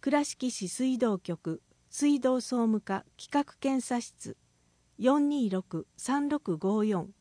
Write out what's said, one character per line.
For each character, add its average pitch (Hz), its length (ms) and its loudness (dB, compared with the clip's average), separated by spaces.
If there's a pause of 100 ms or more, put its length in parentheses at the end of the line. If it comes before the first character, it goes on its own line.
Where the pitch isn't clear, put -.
倉 294 240 2
敷 - 260 -4
市 190 180 -8
水 262 300 -2
道 220 200 2
局、 165 440 -6 (260)
水 285 300 2
道 254 220 2
総 233 260 0
務 220 140 2
課 - 240 -6 (120)
企 - 140 -18
画 285 300 0
検 269 260 0
査 240 140 -2
室。 - 360 -14 (640)
四 285 300 4
二 277 200 2
六 185 380 -4 (100)
三 285 320 -2
六 285 300 -2
五 208 260 2
四。 214 120 2 (240)